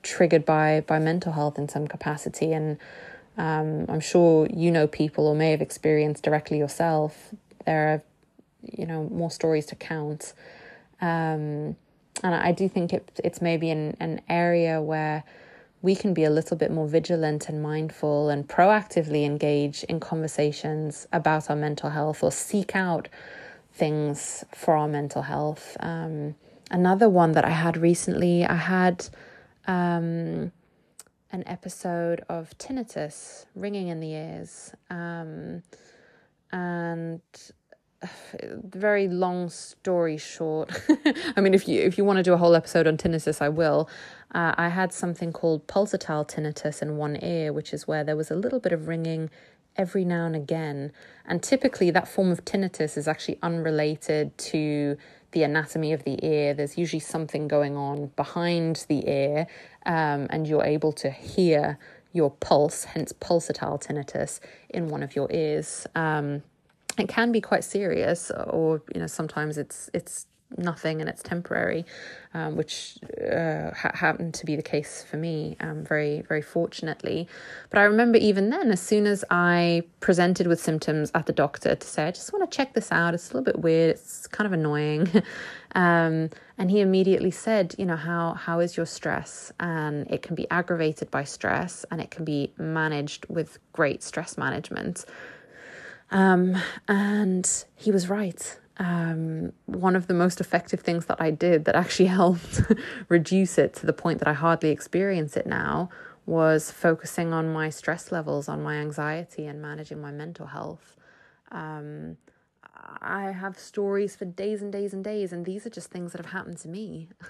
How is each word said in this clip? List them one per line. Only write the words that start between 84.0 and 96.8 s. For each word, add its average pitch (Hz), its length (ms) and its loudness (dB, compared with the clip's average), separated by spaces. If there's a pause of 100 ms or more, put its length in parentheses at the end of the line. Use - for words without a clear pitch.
kind - 200 -4
of 196 60 -2
annoying." 151 600 0
<laughs> - 200 4 (440)
Um, 165 540 4 (260)
and 185 140 0
he 208 100 6
immediately 190 500 4
said, 202 460 0
you 196 80 -4
know, 170 120 0
"How, 165 360 -2
how 170 280 -2
is 175 180 0
your 170 80 -2
stress?" - 720 -8
And 151 500 -4
it - 120 -2
can - 120 -6
be - 160 -6
aggravated 170 600 -2
by 139 140 -4
stress, - 680 -4
and 160 100 -6
it - 100 -10
can - 140 -10
be 147 320 -2
managed 156 720 -4
with 165 300 -6 (160)
great 151 280 0
stress - 360 -8
management. - 680 -6 (1040)
Um, 185 460 6 (320)